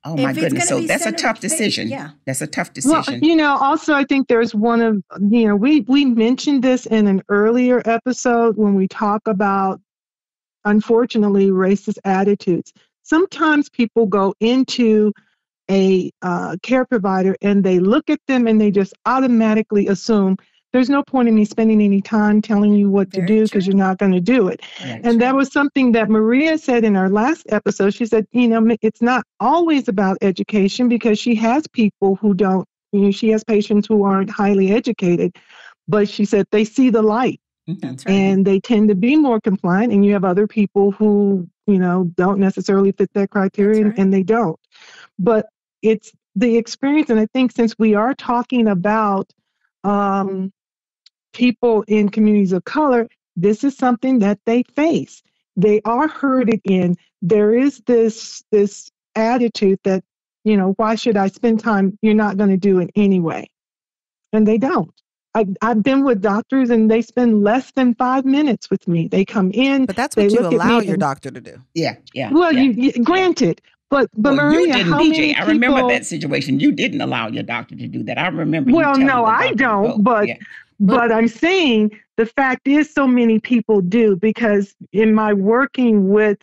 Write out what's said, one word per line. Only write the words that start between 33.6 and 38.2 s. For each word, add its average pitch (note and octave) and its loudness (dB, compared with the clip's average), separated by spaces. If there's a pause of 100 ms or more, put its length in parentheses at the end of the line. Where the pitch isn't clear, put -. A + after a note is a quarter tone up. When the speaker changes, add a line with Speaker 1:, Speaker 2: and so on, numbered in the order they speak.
Speaker 3:
who G#3+ 2
aren't G3 0
highly G3 0
educated, F3+ -2 (540)
but G3+ 0
she G#3 -4
said G3+ 0
they G#3+ 2
see B3+ 0
the A3 2
light. A3 -2 (280)
Speaker 1:
Mm-hmm. F3+ -8
Speaker 2:
That's C3 -12
right. F#3+ 0
Speaker 3:
And G3 2